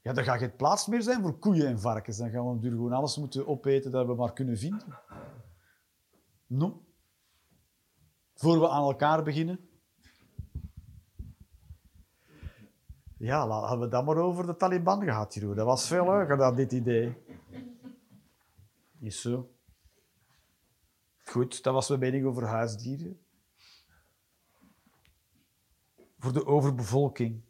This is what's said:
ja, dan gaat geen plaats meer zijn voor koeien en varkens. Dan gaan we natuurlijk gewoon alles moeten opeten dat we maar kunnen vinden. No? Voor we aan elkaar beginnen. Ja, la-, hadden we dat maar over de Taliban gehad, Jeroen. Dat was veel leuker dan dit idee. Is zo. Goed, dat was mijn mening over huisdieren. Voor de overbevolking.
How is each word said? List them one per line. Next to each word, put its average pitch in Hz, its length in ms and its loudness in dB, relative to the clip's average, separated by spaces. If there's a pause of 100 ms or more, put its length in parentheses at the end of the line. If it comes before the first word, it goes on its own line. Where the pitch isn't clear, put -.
ja, 123 120 -6
dan 127 120 0
gaat 120 140 2
geen 123 180 -6
plaats 165 300 2
meer 233 160 0
zijn 233 200 0
voor 170 160 -2
koeien 170 280 4
en 120 140 -2
varkens. 107 360 -4
Dan 117 140 -6
gaan 120 160 -4
we 123 80 -2
natuurlijk 117 280 -2
gewoon 120 160 -2
alles 147 180 -2
moeten 139 300 -6
opeten 135 440 0
dat 127 160 2
we 123 80 -2
maar 120 180 -2
kunnen 127 260 -4
vinden. 170 400 -8 (1500)
No? 147 360 -2 (1500)
Voor 165 260 4
we 165 80 6
aan 139 140 2
elkaar 151 400 2
beginnen. 160 460 -2 (3500)
Ja, 127 280 0
la-, 110 140 0
hadden 120 200 -2
we 120 80 -2
dat 123 160 2
maar 156 120 2
over 175 300 0
de 170 100 -4
Taliban 185 460 2
gehad, 107 320 -2
Jeroen. 101 220 -2
Dat 110 100 0
was 131 200 2
veel 180 180 2
leuker 180 320 4
dan 131 180 6
dit 131 180 0
idee. 120 440 0 (1800)
Is 110 200 -10
zo. 123 300 -4 (1700)
Goed, - 380 -2
dat 131 120 2
was 135 140 0
mijn 139 120 0
mening 131 260 0
over 123 200 -2
huisdieren. 120 720 -4 (3000)
Voor 127 140 -4
de 139 140 0
overbevolking. 131 1040 2